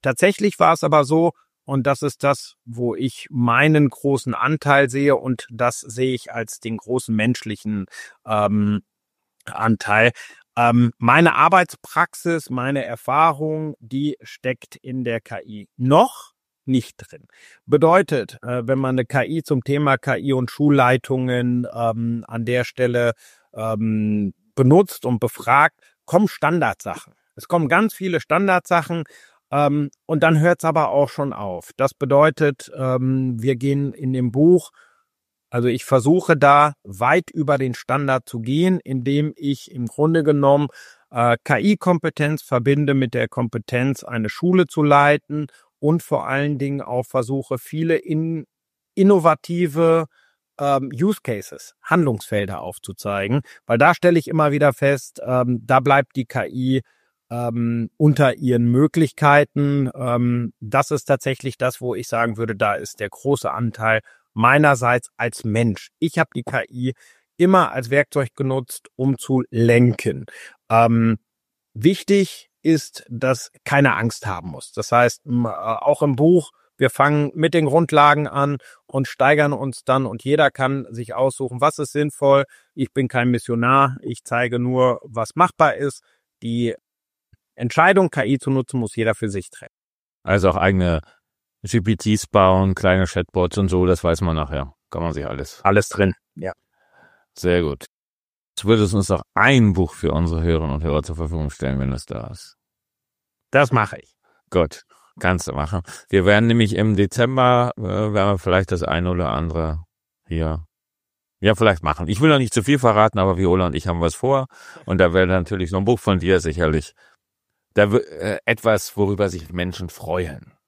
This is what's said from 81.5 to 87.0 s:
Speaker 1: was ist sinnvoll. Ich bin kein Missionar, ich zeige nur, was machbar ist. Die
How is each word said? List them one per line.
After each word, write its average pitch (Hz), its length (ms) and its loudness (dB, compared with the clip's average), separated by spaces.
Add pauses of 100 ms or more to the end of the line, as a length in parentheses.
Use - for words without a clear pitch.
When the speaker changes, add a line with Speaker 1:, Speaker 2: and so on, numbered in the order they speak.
Speaker 1:
was 143 180 0
ist 147 140 -8
sinnvoll. 139 540 0 (280)
Ich 131 200 -6
bin 131 140 -2
kein 123 220 0
Missionar, 123 720 0
ich - 220 -12
zeige 123 360 -2
nur, 127 440 0
was 113 320 -8
machbar 156 400 2
ist. 135 280 -8 (380)
Die 117 340 -4 (800)